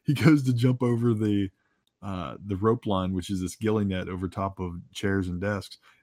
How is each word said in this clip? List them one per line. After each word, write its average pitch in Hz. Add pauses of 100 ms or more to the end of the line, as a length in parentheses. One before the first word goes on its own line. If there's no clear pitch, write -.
he 147
goes 147
to 127
jump 127
over 120
the, 104 (500)
uh, 92 (100)
the 101
rope 110
line, 95
which 92
is 95
this 90
ghillie 107
net 92
over 92
top 95
of 87 (140)
chairs 98
and 87
desks. 98 (260)